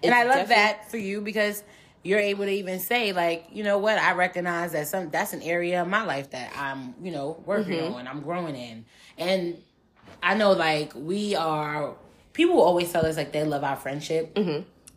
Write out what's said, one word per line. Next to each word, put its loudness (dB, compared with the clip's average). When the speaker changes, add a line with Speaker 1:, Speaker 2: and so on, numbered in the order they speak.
Speaker 1:
And 6
Speaker 2:
it's 6
Speaker 1:
I 6
love 6
Speaker 2:
definitely 4
Speaker 1:
that 2
for -4
you -4
because -2
you're 2
able 0
to 0
even -4
say, 0
like, 0
"You -8
know 2
what? 2
I 4
recognize 0
that -2
some, -6
that's -2
an -10
area 0
of -2
my 0
life -4
that -10
I'm, -8
you -8
know, -8
working -2
Speaker 2:
Mm-hmm. -2
Speaker 1:
on, -10
I'm -10
growing -6
in." -14
And -2
I 2
know, 6
like, 2
we -2
are, -2
people 4
always 4
tell 2
us, 0
like, -4
they 0
love 0
our -2
friendship. -4
Speaker 2:
Mm-hmm. 0